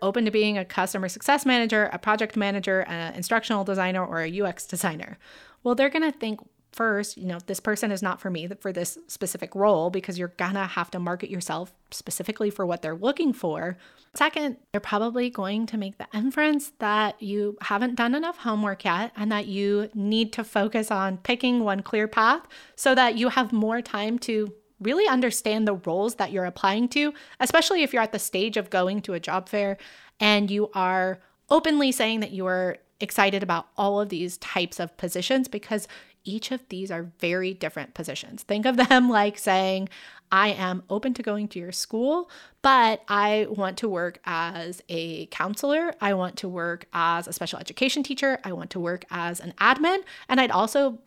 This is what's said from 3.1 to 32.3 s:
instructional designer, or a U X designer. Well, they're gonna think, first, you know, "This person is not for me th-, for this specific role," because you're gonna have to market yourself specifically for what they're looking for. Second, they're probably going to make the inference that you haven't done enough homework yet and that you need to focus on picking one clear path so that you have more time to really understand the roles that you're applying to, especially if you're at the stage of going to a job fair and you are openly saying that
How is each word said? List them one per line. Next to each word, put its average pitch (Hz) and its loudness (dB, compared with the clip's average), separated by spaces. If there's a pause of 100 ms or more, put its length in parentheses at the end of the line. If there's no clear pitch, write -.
instructional 220 0
designer, 185 0
or 165 -4
a 160 -2
U 190 -2
X 175 -6
designer. 170 -6 (460)
Well, 247 2
they're 269 4
gonna 320 2
think, 220 -6 (320)
first, 208 -2
you 180 -10
know, 175 -4
"This 196 -6
person 214 0
is 185 -2
not 185 -2
for 196 -6
me 170 -6
th-, 196 -12
for 196 -6
this 175 -4 (100)
specific - -8
role," 196 4
because 185 -4
you're 175 -6
gonna 190 -2
have 175 -4
to 180 -8
market 175 -4
yourself 175 -6 (180)
specifically - -6
for 202 -4
what 175 -2
they're 156 -6
looking 262 0
for. 170 -4 (360)
Second, 294 0 (140)
they're 208 -2
probably 233 -2
going 214 -2
to 226 -6
make 196 -6
the - -12
inference 285 0
that 208 0
you 208 -2
haven't 233 0
done 240 2
enough 330 -2
homework 214 -2
yet 196 0
and 208 -2
that 208 -2
you 202 0
need 220 0
to 226 -4
focus 214 0
on 190 0
picking 247 2
one 196 0
clear 214 0
path 233 4 (340)
so 262 4
that 247 6
you 240 2
have 247 2
more 220 2
time 220 -2
to 214 -2 (260)
really 302 2
understand 226 2
the 202 2 (100)
roles 196 0
that 196 -2
you're 185 -2
applying 202 0
to, 294 0 (260)
especially 320 4
if 269 0
you're 240 2
at 220 -2
the 208 -4
stage 208 -2
of 196 -2
going 190 2
to 196 -8
a 170 -4
job 185 -4
fair 202 0 (420)
and 208 4
you 208 0
are 185 0 (300)
openly 302 4
saying 226 0
that 208 -6